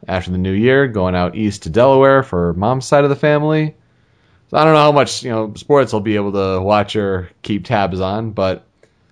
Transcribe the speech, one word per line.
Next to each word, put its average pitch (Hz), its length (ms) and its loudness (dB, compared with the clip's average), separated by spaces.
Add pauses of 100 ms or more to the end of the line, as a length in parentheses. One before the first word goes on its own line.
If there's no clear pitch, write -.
after 92 240 -4
the 92 60 -4
new 92 160 -2
year, 131 340 2
going 92 280 -2
out 90 200 -2
east 104 280 -4
to 80 60 -10
Delaware 135 540 4
for 87 300 -2
mom's 123 320 -2
side 143 180 2
of 143 60 0
the 139 60 -2
family. 156 600 0 (720)
So - 80 -2
I 151 60 4
don't 160 100 6
know 151 60 6
how 147 140 6
much, - 300 0
you 131 60 -8
know, 110 260 -4
sports 139 380 0
I'll 107 60 -2
be 104 160 -2
able 101 160 -2
to 95 300 -2
watch 101 340 0
or 95 340 -4 (120)
keep 104 240 -4
tabs 98 340 -2
on, 107 320 -4
but 95 340 -4 (460)